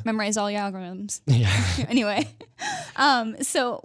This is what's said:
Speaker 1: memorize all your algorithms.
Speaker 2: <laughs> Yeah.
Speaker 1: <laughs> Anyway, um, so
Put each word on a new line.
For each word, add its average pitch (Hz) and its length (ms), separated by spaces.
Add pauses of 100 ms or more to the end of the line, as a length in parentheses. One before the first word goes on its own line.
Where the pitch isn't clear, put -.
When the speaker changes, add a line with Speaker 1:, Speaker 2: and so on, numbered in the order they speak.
Speaker 1:
memorize 214 340
all 202 140
your 208 100
algorithms. 190 640
Speaker 2:
<laughs> - 40
Yeah. 117 220 (280)
Speaker 1:
<laughs> 139 120
Anyway, 214 380 (680)
um, 254 460
so 254 440